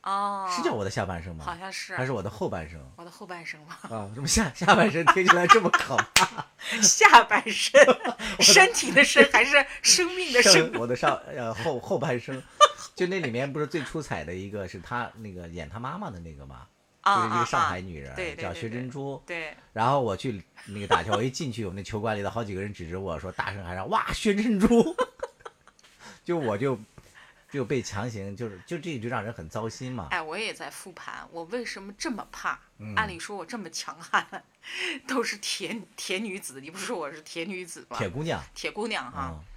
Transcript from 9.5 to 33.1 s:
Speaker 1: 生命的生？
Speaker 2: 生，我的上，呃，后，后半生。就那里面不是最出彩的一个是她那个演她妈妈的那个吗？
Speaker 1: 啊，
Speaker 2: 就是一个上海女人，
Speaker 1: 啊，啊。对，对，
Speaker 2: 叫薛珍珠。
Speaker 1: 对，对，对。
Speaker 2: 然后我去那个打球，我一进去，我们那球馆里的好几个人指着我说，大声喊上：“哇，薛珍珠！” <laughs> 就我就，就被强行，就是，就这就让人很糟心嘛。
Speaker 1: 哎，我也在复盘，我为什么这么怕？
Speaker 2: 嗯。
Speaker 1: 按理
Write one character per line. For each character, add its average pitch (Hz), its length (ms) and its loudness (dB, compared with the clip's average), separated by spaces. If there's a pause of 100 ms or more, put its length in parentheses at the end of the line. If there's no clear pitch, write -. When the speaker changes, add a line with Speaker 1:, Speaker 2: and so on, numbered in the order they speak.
Speaker 1:
生 - 240 6 (100)
命 339 180 -4
的 240 100 6
生？ 196 100 10
Speaker 2:
生， 160 220 6
我 117 100 -2
的 123 100 0
上， 143 200 2 (120)
呃， 117 260 -6
后， 123 260 -2
后 151 180 -2
半 131 220 -2
生。 135 240 -10 (500)
就 180 140 0
那 190 120 -2
里 139 120 -4
面 131 200 -4
不 147 80 -6
是 151 60 0
最 143 180 -4
出 156 180 -6
彩 87 220 -6
的 87 120 -8
一 98 140 -10
个 98 180 -8
是 95 120 -12
她 120 360 -6
那 107 160 -14
个 90 160 -14
演 82 220 -10
她 104 100 -12
妈 135 180 -8
妈 196 140 -10
的 92 80 -14
那 82 140 -16
个 69 120 -18
吗？ 65 220 -20 (340)
Speaker 1:
啊， 202 160 4
Speaker 2:
就 180 40 2
是 180 140 -2
一 175 40 2
个 165 60 2
上 - 160 0
海 92 180 0
女 85 200 -10
人， 67 100 -14
Speaker 1:
啊， 65 40 -14
啊。 - 20 -14
对， 151 180 -6
对， - 80 -12
Speaker 2:
叫 90 100 -6
薛 113 160 -8
珍 123 220 -6
珠。 139 380 -10
Speaker 1:
对， 175 100 -8
对， 156 140 -10
对。 - 60 -20 (160)
Speaker 2:
然 113 140 0
后 139 140 4
我 101 160 -2
去 107 260 -6 (220)
那 104 140 -12
个 101 80 -8
打 - 160 2
球， 107 80 -4
我 104 100 0
一 131 80 -2
进 131 220 -6
去， 110 120 -6
我 92 60 -4
们 90 60 -8
那 101 80 -8
球 104 160 -6
馆 107 180 -2
里 101 60 -4
的 95 80 -2
好 117 120 -4
几 101 120 -6
个 95 60 -4
人 104 120 -6
指 82 160 -12
着 92 100 -6
我 87 200 -6
说， 92 120 -10
大 - 220 -6
声 98 100 -10
喊 87 120 -8
上 98 140 -8
：“哇， 208 220 -2
薛 202 220 0
珍 214 260 2
珠！” 233 360 4 (800)
<laughs> - 520 -20
就 175 100 0
我 113 220 0
就， 127 220 0 (720)
就 139 120 -4
被 131 160 0
强 104 300 -6
行， 101 260 -10
就 117 140 -8
是， 92 160 -14
就 170 140 -8
这 151 180 -8
就 110 100 -8
让 120 160 -4
人 113 80 -6
很 82 160 -12
糟 113 220 -6
心 127 220 -10
嘛。 107 180 -8
Speaker 1:
哎， 180 100 -2
我 160 160 -8
也 208 160 -6
在 156 160 -12
复 175 260 -16
盘， - 380 -14
我 165 120 -10
为 226 200 -8
什 - 160 -10
么 196 160 -16
这 - 140 -6
么 - 220 -8
怕？ - 280 -6 (200)
Speaker 2:
嗯。 104 160 -10
Speaker 1:
按 220 120 0
理 175 120 -12